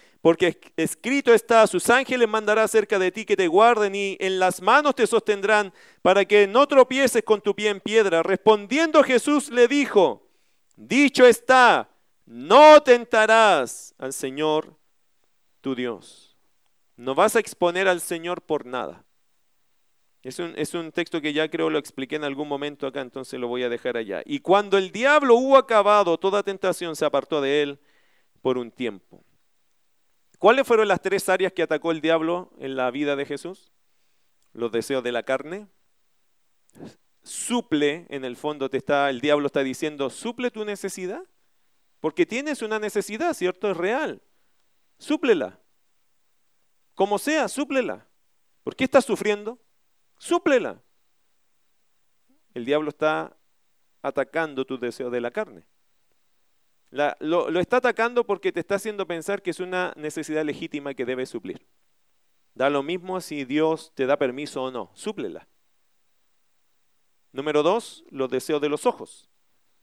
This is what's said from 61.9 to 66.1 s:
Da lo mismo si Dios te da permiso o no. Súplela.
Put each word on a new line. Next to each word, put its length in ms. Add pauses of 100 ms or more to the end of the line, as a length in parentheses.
Da 140
lo 140
mismo 380
si 240
Dios 500
te 120
da 120
permiso 460
o 80
no. 220
Súplela. 520 (1900)